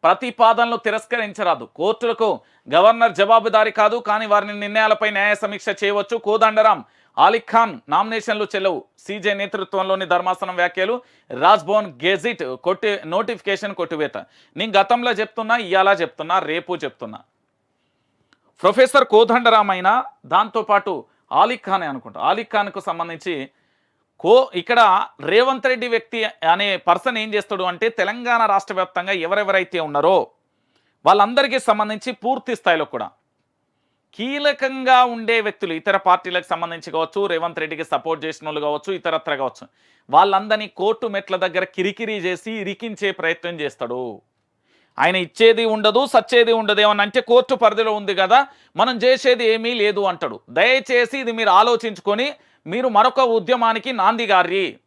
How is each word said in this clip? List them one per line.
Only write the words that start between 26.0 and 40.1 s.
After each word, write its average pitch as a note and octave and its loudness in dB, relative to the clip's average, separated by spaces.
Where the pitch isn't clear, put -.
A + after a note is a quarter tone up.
అనే F#3+ 0
పర్సన్ F#3 0
ఏం A3 -6
చేస్తాడు G3+ -4
అంటే, F3+ -2
తెలంగాణ A#3 -2
రాష్ట్ర G3 0
వ్యాప్తంగా F#3 -4
ఎవరెవరైతే F#3+ -2
ఉన్నారో D#3 2
వాళ్ళందరికీ A#3 2
సంబంధించి G#3+ -2
పూర్తి B3+ -4
స్థాయిలో E3 0
కూడా A2+ -10
కీలకంగా C4 0
ఉండే A3+ -2
వ్యక్తులు, G3+ -6
ఇతర F#3+ 0
పార్టీలకు F3+ 0
సంబంధించి E3+ -8
కావచ్చు, D#3+ -2
రేవంత్ E3+ -4
రెడ్డికి D#3 -8
సపోర్ట్ D#3+ -4
చేసిన D#3 -10
వాళ్ళు D3+ -6
కావచ్చు, D3 -6
ఇతరత్ర D#3+ -4
కావచ్చు, C#3 -8